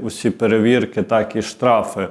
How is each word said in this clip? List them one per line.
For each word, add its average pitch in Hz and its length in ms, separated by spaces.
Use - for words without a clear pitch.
усі 117 280
перевірки, 113 720
так, 110 320
і 110 60
штрафи. 104 680